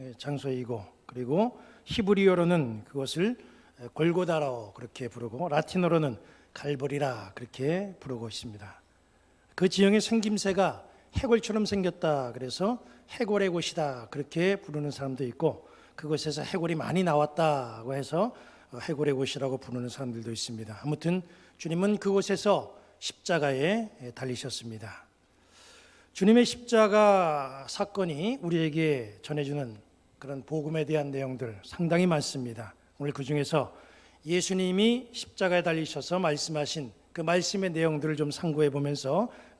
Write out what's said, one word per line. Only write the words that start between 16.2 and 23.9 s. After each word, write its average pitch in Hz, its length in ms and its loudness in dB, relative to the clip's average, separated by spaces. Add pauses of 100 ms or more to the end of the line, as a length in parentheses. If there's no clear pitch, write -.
해골이 165 320 -2
많이 156 260 0
나왔다고 147 960 2
해서, 165 400 -2 (360)
어, 123 60 -12
해골의 139 380 0
곳이라고 131 420 -2
부르는 123 320 -6
사람들도 117 420 -8
있습니다. 110 520 -10
아무튼 165 400 -2 (340)
주님은 185 400 0
그곳에서 196 800 2 (220)
십자가에, 165 920 0 (120)